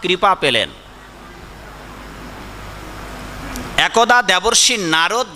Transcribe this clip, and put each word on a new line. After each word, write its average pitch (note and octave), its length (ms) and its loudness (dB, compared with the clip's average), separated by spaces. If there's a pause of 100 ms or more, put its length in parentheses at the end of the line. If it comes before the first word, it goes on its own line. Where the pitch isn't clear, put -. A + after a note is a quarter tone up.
কৃপা F#3 320 2
পেলেন। A#2 340 2 (3000)
একদা A3+ 460 6
দেবর্ষি G#3 540 4
নারদ F3+ 600 2